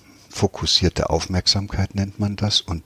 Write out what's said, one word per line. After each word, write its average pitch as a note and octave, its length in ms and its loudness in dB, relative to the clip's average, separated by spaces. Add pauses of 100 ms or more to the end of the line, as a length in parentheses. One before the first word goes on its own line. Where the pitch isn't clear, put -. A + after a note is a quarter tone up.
(300)
Fokussierte - 800 0
Aufmerksamkeit F#2+ 840 0
nennt G2 240 -2
man G#2 180 0
das. G#2 240 0
Und E2 260 -4